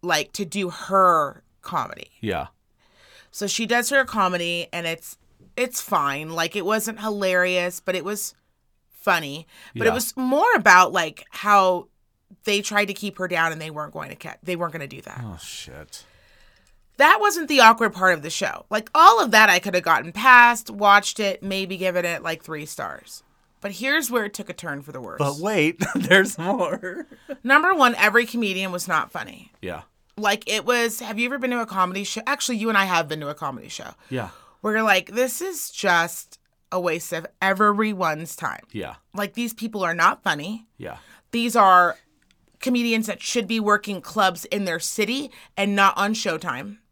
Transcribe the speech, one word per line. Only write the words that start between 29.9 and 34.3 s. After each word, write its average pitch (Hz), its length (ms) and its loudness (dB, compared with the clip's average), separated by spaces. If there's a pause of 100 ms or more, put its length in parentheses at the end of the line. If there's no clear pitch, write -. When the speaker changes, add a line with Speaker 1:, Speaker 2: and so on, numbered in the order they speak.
Speaker 1:
Like, 214 320 -2
it 214 160 -4
was, 233 360 -2
have 220 180 -10
you 240 80 -2
ever 262 120 -6
been 254 120 -4
to 247 100 -4
a 220 60 -6
comedy 190 380 -2
show? 220 220 -8
Actually, 254 320 -4
you 220 100 -2
and 214 100 0
I 196 60 0
have 170 240 0
been 151 120 -8
to 143 80 -8
a 147 60 -8
comedy 139 340 -10
show. - 220 -14 (180)
Speaker 2:
Yeah. 123 200 -6 (320)